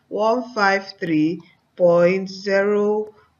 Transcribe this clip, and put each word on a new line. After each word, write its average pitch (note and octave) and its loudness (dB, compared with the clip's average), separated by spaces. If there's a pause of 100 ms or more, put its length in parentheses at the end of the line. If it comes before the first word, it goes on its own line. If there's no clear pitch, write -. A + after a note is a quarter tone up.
one A3+ -2
five G3 0
three D#3+ -2 (320)
point F3+ 2
zero G#3 -2 (280)